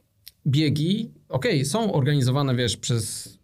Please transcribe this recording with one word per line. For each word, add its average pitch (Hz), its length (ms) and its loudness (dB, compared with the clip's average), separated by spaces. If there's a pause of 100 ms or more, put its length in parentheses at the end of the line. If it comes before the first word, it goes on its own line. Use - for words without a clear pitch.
(480)
biegi, 156 640 0 (180)
okej, 156 360 0
są 208 280 0
organizowane, 139 600 2
wiesz, 120 220 0
przez - 680 -4